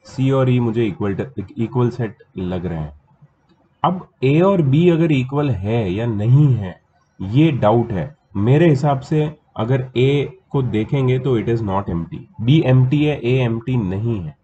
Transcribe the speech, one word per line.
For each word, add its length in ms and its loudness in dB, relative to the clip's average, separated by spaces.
सी 280 -2
और 180 2
ई 100 2
मुझे 260 0
equal 300 -4
ट-, 420 -10
equal 320 0
set 280 -8
लग 280 -6
रहे 140 -6
हैं। 200 -10
अब 240 -4
ए 180 2
और 200 2
B 280 4
अगर 220 2
equal 380 -2
है 420 -2
या 140 -4
नहीं 500 4
है, 260 -8
ये 300 2
डाउट 400 2
है। 260 -6
मेरे 340 4
हिसाब 300 2
से 380 -2
अगर 400 -2
ए 420 0
को 120 -2
देखेंगे 580 -2
तो 200 0
it 80 -4
is 140 0
not 240 -2
empty, 340 -6
B 240 4
empty 400 4
है, 140 -2
A 180 0
empty 400 -2
नहीं 460 -2
है 200 -12